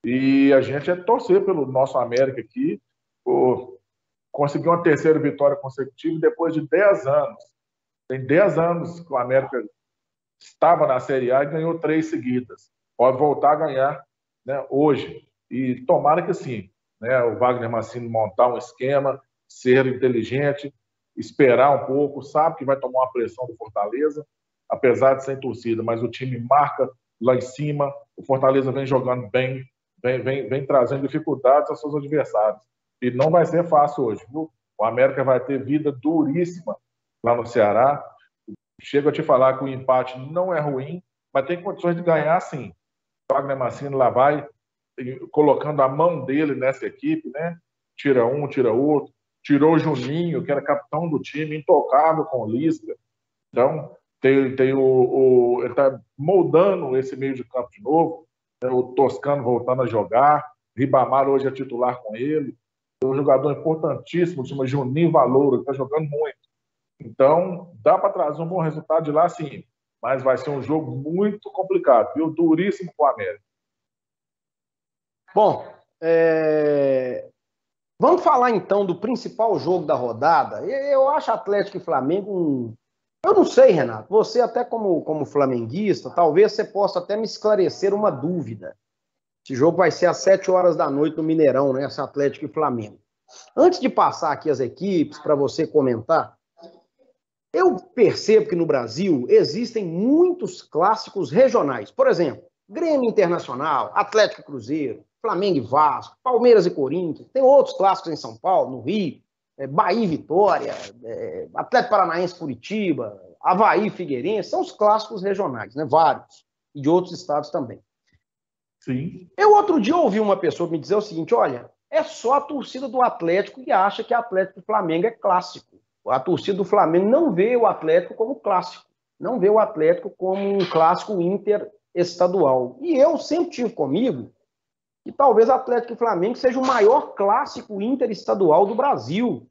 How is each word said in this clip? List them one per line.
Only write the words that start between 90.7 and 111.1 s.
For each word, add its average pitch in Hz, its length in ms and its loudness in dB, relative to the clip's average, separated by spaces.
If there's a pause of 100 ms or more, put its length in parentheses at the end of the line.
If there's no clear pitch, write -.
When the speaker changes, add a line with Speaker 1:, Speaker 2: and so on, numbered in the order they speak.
Speaker 2:
da 156 140 -2
noite 147 260 -2
no 156 60 -6
Mineirão, 143 500 2
né? 135 120 -4
Esse 135 160 -10
Atlético 139 440 -4
e 139 40 -10
Flamengo. 120 500 -4 (580)
Antes 339 240 4
de 254 80 0
passar 160 440 0
aqui 151 180 -4
as 127 100 0
equipes 160 580 -2
pra 151 160 0
você 139 320 -2
comentar, 135 720 0 (1160)
eu 359 240 2
percebo 214 720 2
que 180 80 -2
no 165 100 0
Brasil 135 640 0
existem 214 540 2
muitos 254 760 0
clássicos 180 720 -2
regionais. 160 600 2
Por 262 160 2
exemplo, 160 380 0 (240)
Grêmio 277 400 0
Internacional, 151 840 -2
Atlético 208 480 0
e - 20 -20
Cruzeiro, 131 600 -8 (180)
Flamengo 196 340 -2
e 139 40 0
Vasco, 127 640 -2
Palmeiras 233 440 4
e 175 40 0
Corinthians. 156 600 -6
Tem 269 100 0
outros 262 340 6
clássicos 185 360 0
em 147 40 -6
São 117 200 -14
Paulo, 151 360 0
no 127 100 -12
Rio, 175 400 -4 (340)
é, 135 100 -10
Bahia 196 380 0
e - 20 0
Vitória, 170 680 0 (280)
é, 101 520 -10